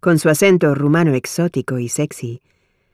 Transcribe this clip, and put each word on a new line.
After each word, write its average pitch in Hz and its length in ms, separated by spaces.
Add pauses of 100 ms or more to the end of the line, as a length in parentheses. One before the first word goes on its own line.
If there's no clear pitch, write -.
con 165 180
su 165 100
acento 170 460
rumano 147 400
exótico 131 640
y 120 100
sexy. 123 540 (520)